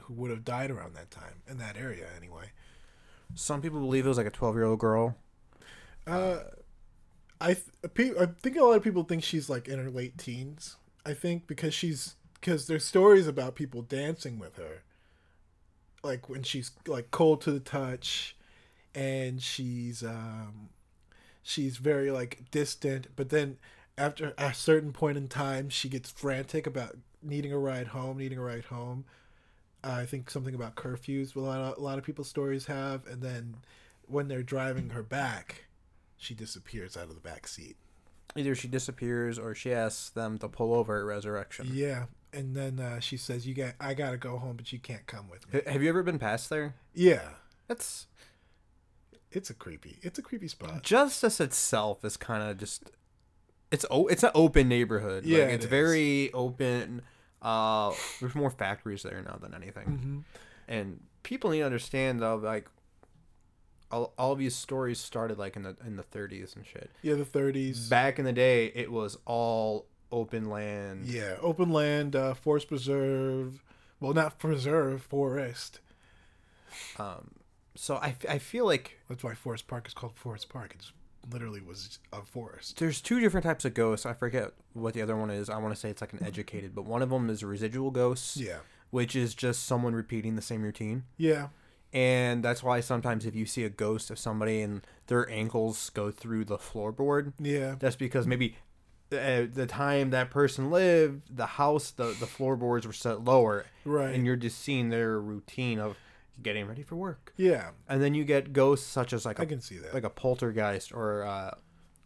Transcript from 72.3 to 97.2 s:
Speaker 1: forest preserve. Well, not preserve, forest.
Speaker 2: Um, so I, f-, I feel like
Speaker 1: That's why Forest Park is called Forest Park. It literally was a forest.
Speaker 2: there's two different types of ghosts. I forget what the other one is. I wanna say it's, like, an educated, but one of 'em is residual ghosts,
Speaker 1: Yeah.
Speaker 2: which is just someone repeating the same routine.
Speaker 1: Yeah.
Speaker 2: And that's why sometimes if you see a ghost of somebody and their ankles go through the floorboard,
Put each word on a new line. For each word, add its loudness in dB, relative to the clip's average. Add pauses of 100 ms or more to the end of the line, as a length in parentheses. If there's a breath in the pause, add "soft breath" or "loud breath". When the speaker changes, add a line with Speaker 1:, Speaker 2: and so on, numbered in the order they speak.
Speaker 1:
forest 2
preserve. 0 (360 soft breath)
Well, 0
not 2
preserve, 2
forest. -2 (1200 loud breath)
Speaker 2:
Um, -10 (440)
so -4
I, 0
f-, -6
I 2
feel -2
like 2 (120)
Speaker 1:
That's -8
why -4
Forest -8
Park -8
is -16
called -12
Forest -10
Park. -12
It -20 (400)
literally -8
was -14 (120)
a -10
forest. -12
Speaker 2:
there's 0
two 2
different 4
types 0
of -2
ghosts. 2
I -4
forget -2 (220)
what -4
the -4
other 0
one -2
is. -4
I -6
wanna -4
say -6
it's, -10
like, -8
an -8
educated, -8
but -6
one -2
of 0
'em 2
is -4
residual -4
ghosts, 0
Speaker 1:
Yeah. -6 (300 soft breath)
Speaker 2:
which 0
is 0
just -2
someone 0
repeating -2
the -4
same -4
routine. -4 (140)
Speaker 1:
Yeah. 2 (440 soft breath)
Speaker 2:
And 4
that's 0
why 4
sometimes 0
if -4
you -2
see -2
a -2
ghost -2
of -10
somebody 0
and -4 (220 soft breath)
their 4
ankles 0
go -2
through -4
the -2
floorboard, -2